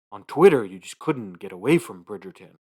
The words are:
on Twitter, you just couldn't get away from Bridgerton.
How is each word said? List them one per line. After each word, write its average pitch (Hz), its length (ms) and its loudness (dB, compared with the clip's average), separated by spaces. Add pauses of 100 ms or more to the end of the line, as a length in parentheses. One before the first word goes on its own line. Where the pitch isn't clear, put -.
(100)
on 101 140 -20
Twitter, 151 400 6
you 95 140 -14
just - 200 -18
couldn't 117 360 -6
get 92 180 -16
away 110 260 0
from 92 240 -8
Bridgerton. 92 520 -18 (140)